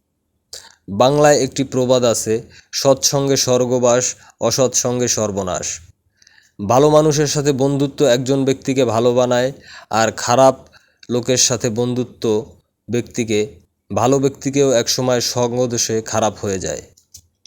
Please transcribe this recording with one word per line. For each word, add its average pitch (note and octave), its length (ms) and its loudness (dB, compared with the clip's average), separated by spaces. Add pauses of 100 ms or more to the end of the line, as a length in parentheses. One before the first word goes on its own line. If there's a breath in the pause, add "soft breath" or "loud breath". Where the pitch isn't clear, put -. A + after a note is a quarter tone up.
(880 loud breath)
বাংলায় C3+ 540 4
একটি C3+ 220 -4
প্রবাদ B2+ 400 0
আছে, A2+ 380 0 (300 soft breath)
"সৎসঙ্গে C#3 640 0
স্বর্গবাস, B2 760 0 (260 soft breath)
অসৎসঙ্গে B2 680 -2
সর্বনাশ।" G2 720 -4 (880 soft breath)
ভালো C3+ 220 6
মানুষের D3+ 360 4
সাথে C#3+ 260 0
বন্ধুত্ব C#3 540 0
একজন C3 380 2
ব্যক্তিকে C3 400 0
ভালো A#2 300 2
বানায়, B2 380 0 (380 loud breath)
আর A2 220 0
খারাপ C3 540 2 (440 soft breath)
লোকের B2 260 -2
সাথে B2 340 -2
বন্ধুত্ব A#2 840 -4 (340)
ব্যক্তিকে, A2 680 -4 (340)
ভালো A#2+ 240 2
ব্যক্তিকেও C3+ 540 0
একসময় B2 480 0
সঙ্গদোষে A#2+ 800 -2
খারাপ G#2+ 360 -4
হয়ে G2 200 -6
যায়। D#2+ 240 -8 (640)